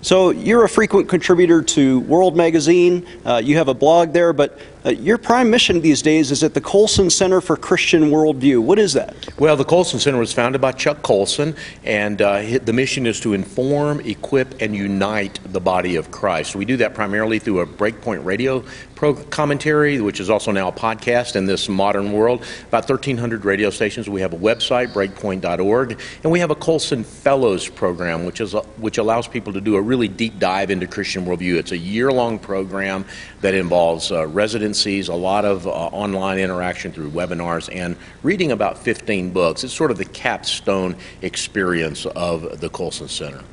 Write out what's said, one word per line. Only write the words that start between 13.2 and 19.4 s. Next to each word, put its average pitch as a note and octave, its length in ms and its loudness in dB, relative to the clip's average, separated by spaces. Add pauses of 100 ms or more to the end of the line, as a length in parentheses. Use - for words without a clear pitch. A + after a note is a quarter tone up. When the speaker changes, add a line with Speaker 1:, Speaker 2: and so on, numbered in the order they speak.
Speaker 2:
to A2 120 -2
inform, C#3+ 680 -2
equip, B2+ 600 -2
and G#2+ 160 -2
unite G2+ 680 -2
the F#2+ 160 -6
body F2+ 360 0
of D#2 160 -6
Christ. E2 420 -4
We G2 120 -4
do B2+ 100 -2
that A2 180 0
primarily G#2+ 460 -2
through F#2+ 200 0
a E2+ 60 -2
Breakpoint G#2 580 -4
radio A#2+ 380 -2 (320)
pro-, D3 200 0
commentary, D3 840 0